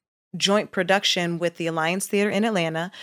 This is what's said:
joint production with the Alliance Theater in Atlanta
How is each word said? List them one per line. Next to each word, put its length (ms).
joint 360
production 680
with 180
the 120
Alliance 400
Theater 220
in 140
Atlanta 460